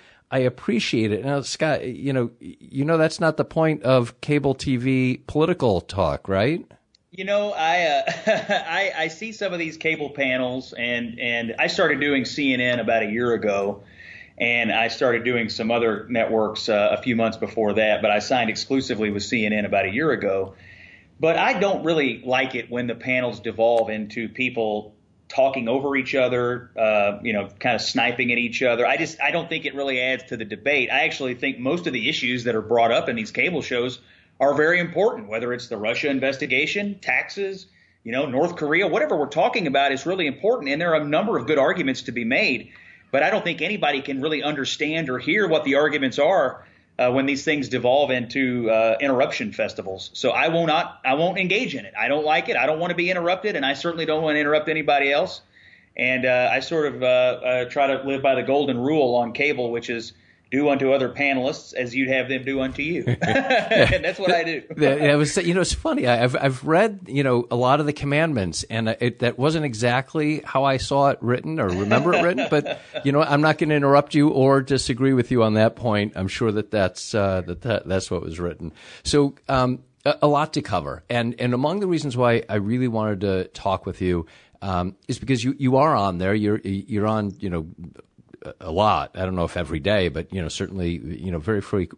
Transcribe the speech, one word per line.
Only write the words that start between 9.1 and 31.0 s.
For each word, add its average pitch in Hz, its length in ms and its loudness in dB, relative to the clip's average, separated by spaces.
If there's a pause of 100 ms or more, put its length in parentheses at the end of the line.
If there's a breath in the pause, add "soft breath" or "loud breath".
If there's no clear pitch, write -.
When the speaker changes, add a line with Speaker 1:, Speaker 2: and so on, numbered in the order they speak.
Speaker 2:
some 202 220 -6
of 175 40 -4
these 160 200 -6
cable 151 320 -2
panels, 127 640 -2
and, 120 460 -4
and 117 380 -4
I 160 100 0
started 156 340 2
doing 139 240 2
C 139 280 0
N 123 60 0
N 123 200 2
about 113 240 2
a 104 60 -2
year 120 240 0
ago, 101 500 0 (540 loud breath)
and 117 340 0
I 117 180 0
started 120 340 0
doing 120 240 0
some 110 240 -4
other 113 380 0
networks, 110 580 0
uh, 104 240 4
a 104 100 0
few 120 140 0
months 113 220 0
before 104 380 -2
that, 107 260 2
but 104 100 4
I 107 80 2
signed 117 300 0
exclusively 110 600 -2
with 101 140 -4
C 110 220 -2
N 104 80 2
N 104 120 0
about 98 200 0
a 95 40 -4
year 139 220 0
ago. 98 440 -2 (640 loud breath)
But 160 160 2
I 214 220 2
don't 185 260 0
really 147 400 0
like 131 300 0
it 120 160 -8
when 123 160 -4
the 117 80 -4
panels 123 460 -2
devolve 113 500 2
into 107 400 -6
people 113 640 -4 (340)
talking 135 400 0
over 139 300 0
each 131 160 -2
other, 123 640 0
uh, 104 460 2
you 117 100 -2
know, 101 160 -4 (100)
kind 127 160 0
of 110 60 -4
sniping 123 500 -2
at 120 60 0
each 120 240 -2
other. 120 240 2
I 135 120 2
just, 156 220 -6
I 143 120 0
don't 170 180 -4
think 160 160 -6
it 139 80 -6
really 139 260 -4
adds 127 260 -2
to 123 120 -8
the 110 80 -8
debate. 117 460 0
I 143 140 2